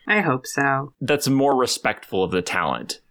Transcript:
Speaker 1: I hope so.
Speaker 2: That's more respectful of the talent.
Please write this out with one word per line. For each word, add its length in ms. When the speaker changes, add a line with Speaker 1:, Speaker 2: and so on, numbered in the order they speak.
Speaker 1:
I 140
hope 260
so. 540
Speaker 2:
That's 260
more 280
respectful 680
of 80
the 100
talent. 580